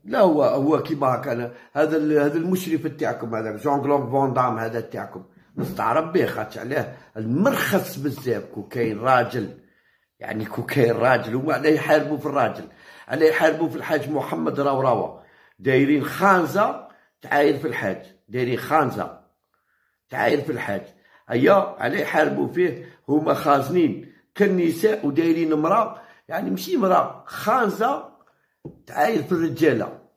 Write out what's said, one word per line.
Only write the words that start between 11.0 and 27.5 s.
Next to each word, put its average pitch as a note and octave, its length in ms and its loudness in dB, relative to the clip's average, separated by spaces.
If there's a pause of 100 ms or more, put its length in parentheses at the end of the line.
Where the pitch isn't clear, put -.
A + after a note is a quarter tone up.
هما C#3+ 180 -2
علاه C3+ 160 0
يحاربوا D3+ 480 2
في B2+ 80 -10
الراجل، C3 420 -2 (400)
علاه D#3 200 2
يحاربوا D#3 420 2
في B2+ 60 -8
الحاج D3 340 -4
محمد D3+ 500 -4
راوراوة. C3 640 0 (360)
دايرين C3+ 440 4
خانزة F#3 840 2 (340)
تعاير D3 360 2
في C#3 100 -6
الحاج، G#2 380 -6 (240)
دايرين B2 280 -2
خانزة A2+ 640 -2 (880)
تعاير C3 320 2
في C#3+ 100 -6
الحاج. G2+ 320 -4 (480)
أيا B2+ 220 4
علاه D#3+ 460 0
يحاربوا D3+ 480 0
فيه، E3 520 -4 (100)
هما D3+ 240 2
خازنين C#3 800 0 (220)
كالنساء F#3+ 680 0
ودايرين D#3+ 480 2
مرا، F#3 480 0 (260)
يعني F#3 220 -6
ماشي D#4 280 -2
مرا، F3+ 500 2
خانزة A#3+ 840 -2 (760)